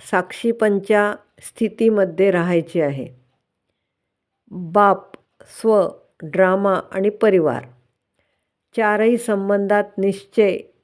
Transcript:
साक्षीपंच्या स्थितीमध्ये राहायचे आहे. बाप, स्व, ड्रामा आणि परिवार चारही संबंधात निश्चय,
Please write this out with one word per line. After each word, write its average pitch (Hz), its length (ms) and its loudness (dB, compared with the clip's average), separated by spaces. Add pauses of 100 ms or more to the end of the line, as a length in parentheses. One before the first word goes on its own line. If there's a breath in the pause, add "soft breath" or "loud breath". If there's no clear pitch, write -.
साक्षीपंच्या 208 1120 -2 (260)
स्थितीमध्ये 202 920 0
राहायचे 175 520 0
आहे. 135 260 -4 (1400)
बाप, 185 640 0 (300)
स्व, 214 460 0 (340)
ड्रामा 185 580 0 (100)
आणि 196 200 -2
परिवार 190 560 0 (1080)
चारही 220 440 2
संबंधात 202 800 -2
निश्चय, 196 600 0 (260)